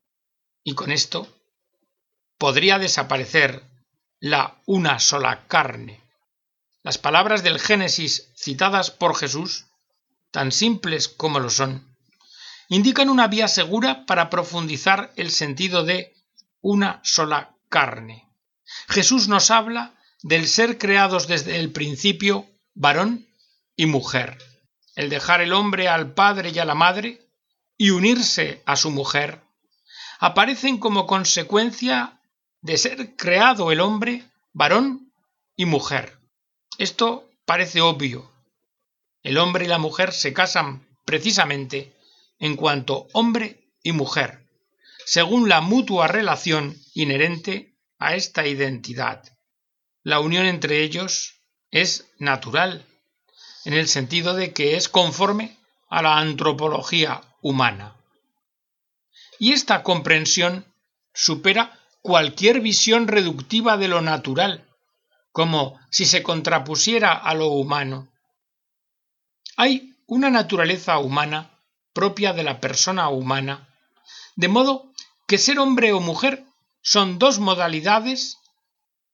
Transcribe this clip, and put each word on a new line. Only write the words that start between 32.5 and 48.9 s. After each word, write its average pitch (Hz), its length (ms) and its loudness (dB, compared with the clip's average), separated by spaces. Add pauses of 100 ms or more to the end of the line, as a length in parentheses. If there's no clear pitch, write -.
de 156 160 -2
ser 254 380 -4
creado 190 560 2
el 160 100 2
hombre 220 420 -2 (300)
varón 240 580 0 (440)
y 180 100 -2
mujer. 139 520 -2 (600)
Esto 240 520 -4 (160)
parece 170 360 0
obvio. 143 500 -2 (920)
El 135 160 -2
hombre 175 280 2
y - 20 -4
la 170 100 2
mujer 165 360 -2
se - 200 -4
casan 165 540 -2 (160)
precisamente 147 920 -2 (440)
en 151 160 -4
cuanto 143 580 -2
hombre 233 500 -2 (200)
y 165 80 -2
mujer, 139 540 -4 (600)
según 208 440 2
la 170 120 6
mutua 185 460 2
relación 160 680 -2 (180)
inherente 160 800 -2 (240)
a 156 180 -2
esta 165 300 -4
identidad. 127 800 -6 (800)